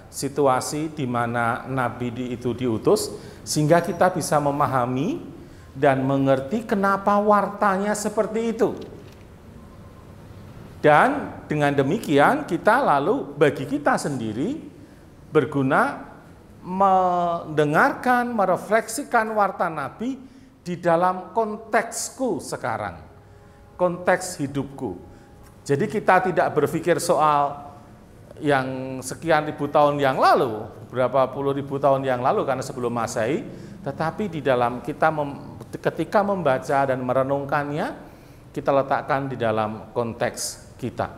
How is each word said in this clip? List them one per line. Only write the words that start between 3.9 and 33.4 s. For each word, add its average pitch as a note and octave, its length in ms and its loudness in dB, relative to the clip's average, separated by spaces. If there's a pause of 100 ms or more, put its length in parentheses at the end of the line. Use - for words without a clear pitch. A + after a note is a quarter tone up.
bisa D3 320 0
memahami C#3 800 0 (480)
dan C3+ 320 2
mengerti C3+ 640 0
kenapa G3 520 2
wartanya G3+ 760 2
seperti G#3+ 600 -2
itu. G3+ 200 2 (2000)
Dan G3+ 480 6 (160)
dengan D3 280 2
demikian D3+ 680 4
kita G#3 400 2
lalu F3 560 0
bagi C#3 320 2
kita C#4 240 0
sendiri C#3 640 -4 (720)
berguna D3+ 800 0 (520)
mendengarkan, F#3 1700 2
merefleksikan A3 960 0
warta G3 400 0
Nabi D#3+ 480 -6 (440)
di F3 160 -6
dalam F3 520 2
konteksku G#3+ 1120 -2
sekarang, G#2+ 560 -6 (800)
konteks F3+ 640 0
hidupku. C3+ 560 -6 (640)
Jadi C#3+ 240 0
kita F#3+ 400 2
tidak F3 240 2
berpikir D3+ 480 0
soal D3 640 2 (800)
yang C3 640 0
sekian D3+ 400 0
ribu C#3+ 240 -4
tahun D3 320 4
yang C3+ 160 2
lalu, D3+ 480 2 (240)
berapa B2+ 400 2
puluh C#3 240 -2
ribu C#3 240 -4
tahun C3+ 240 4
yang C3 160 0
lalu E3 240 2
karena C3 200 -2
sebelum B2 280 -4
Masehi, A#2+ 560 -2 (400)